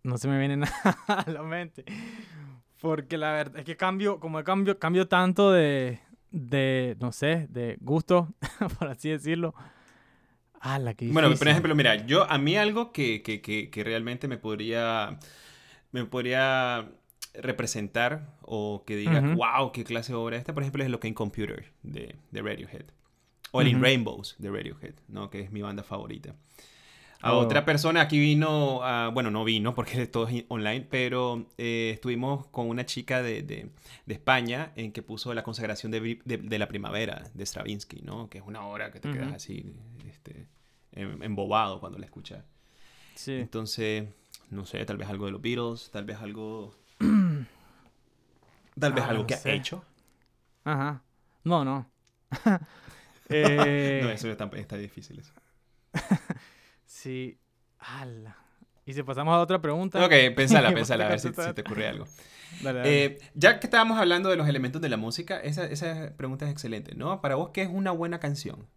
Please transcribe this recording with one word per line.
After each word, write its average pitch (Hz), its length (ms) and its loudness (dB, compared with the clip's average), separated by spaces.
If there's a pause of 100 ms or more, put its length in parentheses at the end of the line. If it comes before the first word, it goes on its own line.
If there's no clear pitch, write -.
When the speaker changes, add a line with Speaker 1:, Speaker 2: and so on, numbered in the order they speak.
Speaker 1:
no 123 160 -2
se 131 100 -2
me 139 120 2
viene 139 180 0
<laughs> - 0 -
nada 143 400 0 (100)
a 196 220 0
la 156 140 -8
mente. 160 400 -10 (960)
Porque 156 360 -2
la 156 160 0
verdad 151 260 -2
es 131 60 -12
que 160 120 -8
cambio, 190 420 0
como 156 200 -6
he 151 40 -6
cambio, 190 360 2
cambio 180 280 2
tanto 185 440 6
de, 139 480 4 (320)
de, 131 680 0
no 120 120 -2
sé, 156 380 0
de 120 320 -6
gusto, 160 480 2 (100)
<laughs> - 400 -4
por 160 80 -2
así 139 220 -6
decirlo. 156 440 -2 (1040)
Ala, 131 340 -2
qué 120 140 -6
Speaker 2:
Bueno, 151 200 6
por - 60 8
Speaker 1:
difícil. 143 160 4
Speaker 2:
ejemplo, 160 260 4
mira, 113 300 4
yo, 156 260 4
a 147 60 2
mí 151 180 2
algo 214 380 0
que, 113 280 0
que, 107 200 -6
que, 107 280 -4
que 104 140 -6
realmente 113 460 -4
me 120 80 -6
podría, 110 840 -2 (720)
me 123 140 -4
podría 127 840 0 (440)
representar 123 1080 -4
o 104 440 -6
que 107 100 -6
diga, 139 240 4
Speaker 1:
Ujú. 147 160 4
Speaker 2:
"Wow, 127 380 2
qué 120 100 -6
clase 117 300 -6
de 117 40 -4
obra 117 200 -4
esta", 127 160 -8
por 143 100 -2
ejemplo, 135 200 -4
es 131 60 -2
lo 120 100 -2
que 113 100 -6
en 110 60 -6
Computer 104 680 -6
de, - 340 -12 (160)
de 104 100 -8
Radiohead. - 440 -10 (680)
O 127 100 4
el 123 60 8
In 123 100 6
Speaker 1:
Ujú. 127 60 6
Speaker 2:
Rainbows 123 560 2
de 98 120 -8
Radiohead, - 420 -10 (160)
¿no? 101 200 -10
Que 101 120 -10
es 98 100 -12
mi 104 100 -8
banda 101 220 -8
favorita. 107 520 -12 (840)
A 117 120 2
Speaker 1:
Oh. 117 60 6
Speaker 2:
otra 139 260 4
persona, 160 360 4
aquí 151 180 4
vino, 147 640 4
ah, 120 300 0
bueno, 120 180 0
no 110 120 0
vino 113 300 2
porque 123 340 -2
<laughs> - 0 -
todo 113 200 -2
es 123 60 -4
in-, 120 140 -4
online, 113 420 -4
pero, 123 580 -2 (100)
eh, 117 360 -2
estuvimos 127 540 -4
con 117 220 -4
una 120 160 -4
chica 127 360 -4
de, 113 220 -4
de, 110 260 -12 (360)
de 107 80 -8
España 127 640 0
en 110 180 -8
que 113 80 -10
puso 110 320 -10
La 113 100 -4
consagración 110 480 -6
de 110 100 -2
Bri-, 117 220 -6
de, 120 140 -4
de 107 220 -4
la 101 80 0
primavera 104 560 -6 (100)
de 98 120 -10
Stravinsky, - 580 -10
¿no? 113 260 -12
Que - 80 -18
es 98 80 -18
una 104 200 -14
obra 104 260 -10
que - 80 -20
te 147 120 -8
quedas 131 160 -6
Speaker 1:
Ujú. 143 80 -8
Speaker 2:
así, - 380 -14 (340)
este, - 400 -20 (440)
em-, 98 320 -12
embobado 101 560 -2
cuando 92 180 -14
la 98 80 -14
escuchas. - 380 -18 (720)
Speaker 1:
Sí. - 180 -10
Speaker 2:
Entonces, 110 720 -4 (460)
no 98 140 -10
sé, 98 200 -8
tal 101 120 -8
vez 98 120 -10
algo 101 160 -8
de 98 60 -6
los 98 100 -10
Beatles, 117 500 -4
tal 101 140 -10
vez 104 120 -10
algo 107 580 -12 (120)
Speaker 1:
<clears throat> - 120 -20 (1800)
Speaker 2:
tal 139 140 2
vez 120 120 0
Speaker 1:
Ah, 120 40 -4
Speaker 2:
algo 113 120 0
Speaker 1:
no 113 60 -4
Speaker 2:
que 123 80 -2
ha - 20 -10
Speaker 1:
sé. 113 160 -2
Speaker 2:
hecho. 147 320 -6 (800)
Speaker 1:
Ajá. 143 380 -2 (400)
No, 160 200 2
no. 135 260 -4 (420)
<laughs> - 120 -8
Speaker 2:
<laughs> 196 160 6 (720)
Speaker 1:
Eh, 143 720 4
Speaker 2:
No, 120 60 2
eso 110 200 -4
está, 101 260 -6
está 101 220 -10
difícil - 420 -14
eso. - 120 -20 (640)
Speaker 1:
<laughs> - 100 -4 (840)
Sí. 127 520 -10 (420)
Ala. 120 580 -14 (480)
¿Y 135 80 -12
si 143 100 -4
pasamos 139 300 2
a 170 60 8
otra 175 220 4
pregunta? 170 440 2
Speaker 2:
Ok, 170 60 8 (240)
pensala, 135 320 8
Speaker 1:
<laughs> - 0 -
Porque - 80 6
Speaker 2:
pensala, 113 300 2
a 107 40 2
ver 107 100 2
si, 123 100 -4
Speaker 1:
contestar. - 200 -2
Speaker 2:
si - 60 -6
te 107 60 -6
ocurre 107 260 -4
algo. 107 180 -6 (560)
Speaker 1:
Dale, 131 180 -2
dale. 143 260 6
Speaker 2:
Eh, 139 140 -4 (140)
ya 208 260 6
que - 80 -6
estábamos 226 300 6
hablando 185 320 4
de 180 60 6
los 151 120 2
elementos 135 340 0
de - 80 -2
la 113 80 0
música, 117 420 -4
esa, 156 260 -4
esa 156 520 -6
pregunta 139 280 -6
es 143 60 -2
excelente, 113 420 -8
¿no? 185 280 -4
Para 143 140 0
vos, 170 140 -2
¿qué 190 140 -4
es 180 60 -2
una 190 220 -2
buena 170 280 -4
canción? 143 580 -6